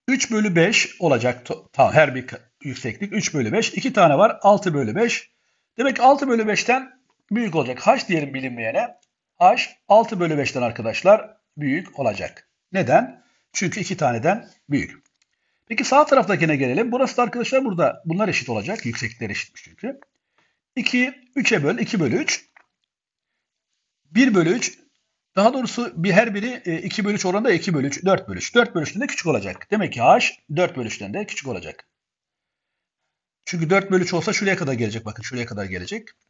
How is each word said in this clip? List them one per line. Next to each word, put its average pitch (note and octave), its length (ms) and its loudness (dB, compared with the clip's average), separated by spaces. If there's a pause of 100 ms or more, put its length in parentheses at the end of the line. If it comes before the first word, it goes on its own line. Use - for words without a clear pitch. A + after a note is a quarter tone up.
üç B3+ 240 -2
bölü G#3 240 0
beş - 460 2
olacak. B2 460 0
To-, - 260 -10
tamam, B2 200 4
her C#3 220 4
bir B2+ 120 -10
ka-, - 140 -16 (220)
yükseklik C3 500 -8
üç G#3 200 -4
bölü A#2+ 180 0
beş. A3 220 -2
İki C4+ 200 -4
tane D#3+ 240 6
var. A3 240 4
Altı G3 320 4
bölü C3 220 -2
beş. A#3 360 -2 (460)
Demek C4 180 0
ki - 60 -6
altı C#4 260 6
bölü A3+ 200 0
beşten - 540 -2 (300)
büyük G#3 240 -2
olacak. C#3 320 -4
H B3 200 4
diyelim D3+ 260 -2
bilinmeyene. C3 640 -4 (380)
H F#3 200 6 (320)
altı G#3+ 320 4
bölü E3 180 0
beşten C3+ 240 -2
arkadaşlar A#2+ 760 2 (200)
büyük D3 420 -4
olacak. G2 500 -6 (220)
Neden? F#3+ 520 2 (300)
Çünkü - 260 -4
iki F3+ 180 -6
taneden D3 520 -2 (200)
büyük. C#3 320 -4 (680)
Peki A3 160 -4
sağ C#4+ 220 6
taraftakine F3 500 2
gelelim. C#3 360 0
Burası B3 260 -2
da B3 60 2
arkadaşlar B3 420 -2
burada. E3+ 400 -2
Bunlar F3 220 -2
eşit C3 220 -4
olacak. A#2 360 -6
Yükseklikler A2 440 -8
eşitmiş - 340 -10
çünkü. B3+ 360 -14 (760)
İki, B3+ 600 -2
üçe G#3+ 280 0
böl, F3 140 0
iki - 220 -2
bölü C#3 160 0
üç. - 300 -4 (1600)
Bir A3 300 4
bölü E3 140 4
üç. - 300 -2 (560)
Daha G#3+ 180 6
doğrusu A#3+ 500 -4
bir, G3 80 2
her G#3 240 4
biri, A3+ 300 -6
e, E3 160 -4
iki G3 240 -6
bölü G#3 100 0
üç G3 100 -4
oranında G#3 260 0
iki E3+ 220 0
bölü C#3 140 0
üç, - 180 -6
dört F#3+ 220 2
bölü F#2+ 100 -10
üç. - 180 -6
Dört A#3+ 200 4
bölü E3 80 -2
üçten F#3 180 -8
de C#4+ 60 -4
küçük - 200 -8
olacak. G2+ 440 -4
Demek F#3+ 220 -2
ki A#2+ 80 -6
H E3 180 6 (360)
dört E3+ 220 0
bölü A#2+ 100 -6
üçten G2+ 260 -10
de G3+ 120 -6
küçük - 220 -12
olacak. E2+ 400 -12 (1600)
Çünkü D#3+ 240 -4
dört G3 220 0
bölü F#3 120 4
üç F3 100 -4
olsa F3+ 200 -2
şuraya G3 220 -2
kadar C#3 180 -4
gelecek. A2 320 -4
Bakın A2 180 -14
şuraya B2 220 -8
kadar G2+ 200 -8
gelecek. F#2+ 440 -10 (200)